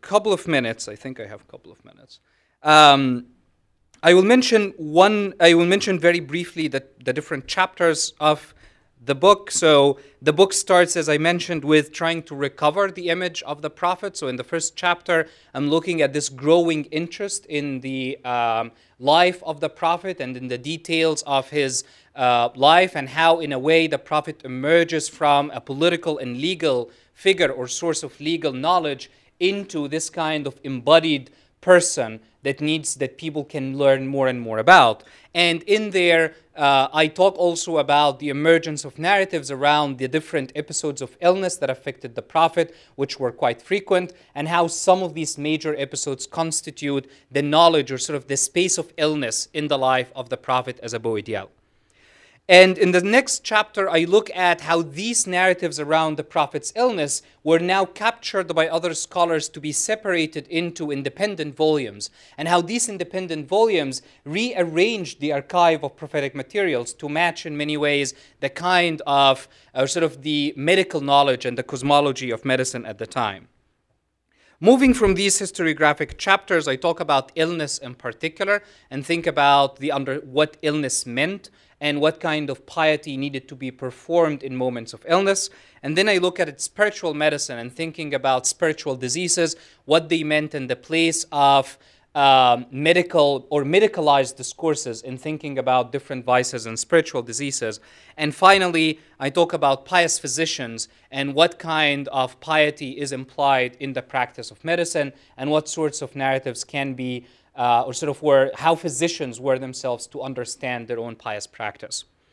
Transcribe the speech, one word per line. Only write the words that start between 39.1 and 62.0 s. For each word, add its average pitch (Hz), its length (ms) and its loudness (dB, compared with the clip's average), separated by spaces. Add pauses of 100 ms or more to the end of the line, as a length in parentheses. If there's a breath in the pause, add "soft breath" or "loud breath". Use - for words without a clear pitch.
around 143 460 0
the 131 100 -4
different 147 480 -4
episodes 151 460 -8
of - 180 -12
illness 180 380 0
that 139 120 -4
affected 131 460 -10
the 120 60 -8
prophet, 165 520 0 (220 soft breath)
which - 240 -6
were 123 120 -4
quite 120 300 -4
frequent, 185 520 -2 (200 soft breath)
and 147 140 -8
how 170 200 2
some 185 360 2
of 165 100 -8
these 156 240 -8
major 151 380 -4
episodes 139 500 -8
constitute 147 840 -6 (220 soft breath)
the 143 100 0
knowledge 151 500 4
or 127 60 -6
sort 147 180 -6
of 139 120 -10
the 139 100 -4
space 180 400 -2
of 160 200 -10
illness 151 560 -2
in 151 140 -6
the 139 100 0
life 131 380 0
of 123 140 -12
the 123 80 -6
prophet 127 440 -4
as 113 120 -8
a 117 60 -6
beau 110 180 -4
ideal. 104 320 -8 (1000 soft breath)
And 185 280 10
in 180 140 4
the 180 100 4
next 233 420 0
chapter, 214 460 -2
I 165 160 2
look 208 280 2
at 175 280 0
how 165 200 0
these 180 460 -4
narratives 180 540 0
around 156 340 0
the 151 80 -8
prophet's 147 540 -4
illness 208 440 -2 (220 soft breath)
were 165 160 4
now 185 240 0
captured 190 720 -4
by 160 140 2
other 165 240 -4
scholars 165 560 -2
to - 100 -18
be 147 140 -8
separated 170 760 -4
into 170 420 -6
independent 147 680 -6
volumes, 135 520 0 (280 soft breath)